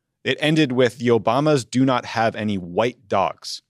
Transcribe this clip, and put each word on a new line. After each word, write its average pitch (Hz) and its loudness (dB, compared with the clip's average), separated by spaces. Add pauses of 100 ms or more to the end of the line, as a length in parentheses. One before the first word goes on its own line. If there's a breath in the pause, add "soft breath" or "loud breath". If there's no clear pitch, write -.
(260)
it 127 -2
ended 151 2
with, 123 2
"The 117 -4
Obamas 120 2
do 131 0
not 123 2
have 113 -2
any 107 -4
white 92 -4
dogs." - -4